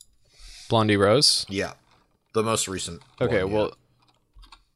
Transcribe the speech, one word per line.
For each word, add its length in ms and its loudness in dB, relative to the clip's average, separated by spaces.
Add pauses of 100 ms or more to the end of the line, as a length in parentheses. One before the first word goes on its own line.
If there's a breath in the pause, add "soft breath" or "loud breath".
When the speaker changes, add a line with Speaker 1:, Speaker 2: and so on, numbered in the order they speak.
(680 loud breath)
Speaker 1:
Blondie 280 2
Rose? 520 2
Speaker 2:
Yeah. 240 -6 (600)
The 100 0
most 240 -2
recent 340 -10 (180)
Speaker 1:
Okay, 240 0
Speaker 2:
one, 80 -4
yeah. 60 -2
Speaker 1:
well, 160 -2 (1040)